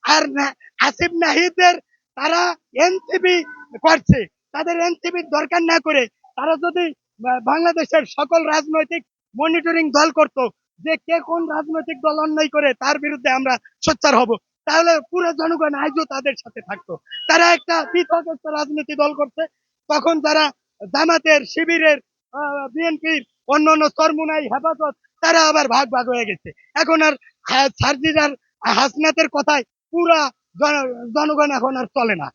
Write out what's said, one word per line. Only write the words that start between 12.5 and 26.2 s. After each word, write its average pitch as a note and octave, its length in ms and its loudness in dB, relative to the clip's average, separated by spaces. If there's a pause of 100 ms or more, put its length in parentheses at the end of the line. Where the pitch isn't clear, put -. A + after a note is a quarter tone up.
তার C#4+ 260 -2
বিরুদ্ধে C#4+ 300 -4
আমরা C4 280 0 (280)
সোচ্চার D4 300 2
হব, A3+ 220 2 (280)
তাহলে E4 340 4 (120)
পুরো F4 220 -2
জনগণ D#4+ 400 -2
আজও D4 320 -4
তাদের C4+ 320 -12
সাথে - 240 -20
থাকতো। F#3 360 -12 (300)
তারা E4+ 260 4
একটা E4 380 -2
পৃথক E4+ 360 0
একটা D#4 240 -10
রাজনৈতিক D4+ 460 -6
দল D4 160 2
করছে, D4 340 -4 (420)
তখন D4+ 300 0
যারা D4+ 320 2 (320)
জামাতের, D#4 600 2
শিবিরের, D#4+ 520 2 (360)
আহ, C#4+ 340 -6
বিএনপির D#4 580 -4 (220)
অন্যান্য D4+ 420 4
চরমুনাই, D#4 540 0
হেফাজত, D4 520 -4 (260)
তারা E4 260 4
আবার D4+ 200 2
ভাগ B3 220 2
ভাগ B3 200 -2
হয়ে A#3+ 160 -2